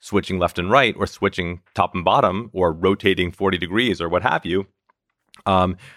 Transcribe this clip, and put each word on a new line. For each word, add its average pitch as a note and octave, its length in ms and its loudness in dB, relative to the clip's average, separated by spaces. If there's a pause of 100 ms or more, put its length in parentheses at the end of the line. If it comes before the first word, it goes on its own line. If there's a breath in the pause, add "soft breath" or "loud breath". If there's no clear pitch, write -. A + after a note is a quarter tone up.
switching F#2+ 380 -2
left F2 200 -2
and F2+ 120 -4
right B2 280 4
or G2 80 0
switching F2+ 540 -4 (140)
top F2+ 200 0
and F2 100 -4
bottom G#2+ 480 2
or F2+ 200 2
rotating F#2 580 0
forty F#2+ 260 -2
degrees F#2 440 -2
or E2+ 80 -4
what F2 140 0
have - 220 0
you, F#3+ 220 -2 (800)
um, F#2 300 2 (200 soft breath)